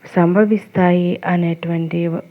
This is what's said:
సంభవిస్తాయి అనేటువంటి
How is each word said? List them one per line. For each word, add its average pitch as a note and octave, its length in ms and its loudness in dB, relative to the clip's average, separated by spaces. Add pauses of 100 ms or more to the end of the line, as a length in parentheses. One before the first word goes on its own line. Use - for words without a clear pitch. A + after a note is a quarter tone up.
(160)
సంభవిస్తాయి F3+ 1080 2
అనేటువంటి E3+ 840 -2 (220)